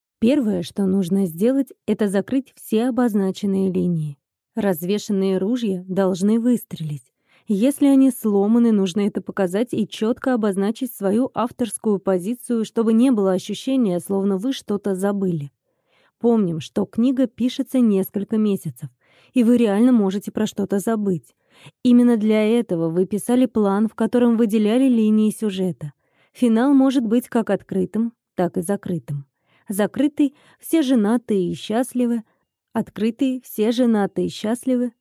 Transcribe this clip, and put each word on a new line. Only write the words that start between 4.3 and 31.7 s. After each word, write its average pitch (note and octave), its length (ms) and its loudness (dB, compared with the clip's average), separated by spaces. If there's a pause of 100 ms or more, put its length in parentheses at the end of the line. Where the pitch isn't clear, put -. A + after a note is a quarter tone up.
Развешанные F#3+ 840 -2
ружья G3+ 480 -2
должны F#3 520 0
выстрелить. E3 720 -4 (360)
Если B3+ 400 0
они C4+ 240 6
сломаны, A3 600 2
нужно G3+ 360 0
это F#3+ 160 -6
показать G3 480 -2
и G#3+ 160 -2
четко B3 480 -2
обозначить G#3 580 -2
свою G3+ 400 -2
авторскую A3 640 -4
позицию, G#3 680 -2
чтобы A3+ 300 0
не A#3+ 160 4
было G3+ 220 2
ощущения, G3+ 680 -2
словно G3 380 -2
вы B3 160 -4
что-то G3+ 400 -4
забыли. F#3 580 -2 (680)
Помним, G#3 400 0
что - 260 -6
книга B3+ 400 0
пишется B3 540 -4
несколько G3+ 580 0
месяцев, G3 520 -4 (440)
и B3+ 100 2
вы A#3+ 140 6
реально A#3 360 4
можете G3+ 380 0
про G#3+ 140 -2
что-то G3+ 320 -4
забыть. G3+ 560 -4 (500)
Именно A#3+ 320 6
для G#3+ 320 2
этого F#3 420 0
вы F3+ 160 0
писали A#3+ 400 0
план, G#3 420 2
в - 60 -12
котором A#3 440 2
выделяли A3 480 2
линии G#3+ 440 4
сюжета. F#3 600 -4 (400)
Финал B3 420 2
может C4 320 4
быть A#3 220 0
как - 220 -2
открытым, G3 640 -2 (220)
так F3 220 -2
и F3+ 40 0
закрытым. E3+ 640 -6 (420)
Закрытый: B3+ 680 -2 (260)
все D#4+ 220 0
женатые A3 720 0
и - 20 -6
счастливы. A#3 680 -4 (480)